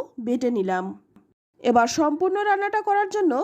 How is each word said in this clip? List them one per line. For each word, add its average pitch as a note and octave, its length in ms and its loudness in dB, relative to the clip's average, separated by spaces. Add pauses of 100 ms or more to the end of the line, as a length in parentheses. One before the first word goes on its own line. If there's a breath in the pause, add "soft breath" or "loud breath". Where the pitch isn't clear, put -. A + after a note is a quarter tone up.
(200)
বেটে A#3+ 320 -2
নিলাম। F#3 340 -2 (760)
এবার A#3 280 4
সম্পূর্ণ D#4+ 480 0
রান্নাটা G4+ 420 0
করার G4+ 280 0
জন্য F#4+ 240 0 (100)